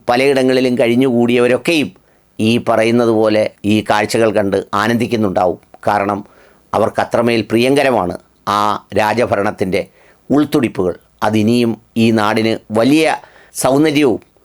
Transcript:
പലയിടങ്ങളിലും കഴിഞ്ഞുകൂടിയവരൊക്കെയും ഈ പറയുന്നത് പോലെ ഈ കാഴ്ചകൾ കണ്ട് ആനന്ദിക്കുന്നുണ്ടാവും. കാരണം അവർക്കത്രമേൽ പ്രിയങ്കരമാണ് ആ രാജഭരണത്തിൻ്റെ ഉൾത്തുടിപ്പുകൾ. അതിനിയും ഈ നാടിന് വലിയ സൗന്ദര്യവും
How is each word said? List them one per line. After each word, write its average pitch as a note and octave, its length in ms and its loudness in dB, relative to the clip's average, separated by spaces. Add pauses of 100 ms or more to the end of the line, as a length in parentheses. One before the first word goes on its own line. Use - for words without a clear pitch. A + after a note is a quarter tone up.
പലയിടങ്ങളിലും C3 720 2
കഴിഞ്ഞുകൂടിയവരൊക്കെയും B2 1080 0 (500)
ഈ A2 120 2 (160)
പറയുന്നത് A2+ 520 2
പോലെ G#2+ 240 2 (300)
ഈ - 20 2 (140)
കാഴ്ചകൾ A2 480 0
കണ്ട് G2 200 0 (240)
ആനന്ദിക്കുന്നുണ്ടാവും. G#2+ 760 -2 (280)
കാരണം G2+ 320 -2 (580)
അവർക്കത്രമേൽ A2+ 720 -2
പ്രിയങ്കരമാണ് A#2+ 680 0 (440)
ആ - 20 0 (380)
രാജഭരണത്തിൻ്റെ G#2 840 -2 (540)
ഉൾത്തുടിപ്പുകൾ. A2+ 580 0 (340)
അതിനിയും A2 440 0 (320)
ഈ - 20 2 (140)
നാടിന് A2 340 0 (260)
വലിയ D3 360 2 (480)
സൗന്ദര്യവും C#3 580 0 (240)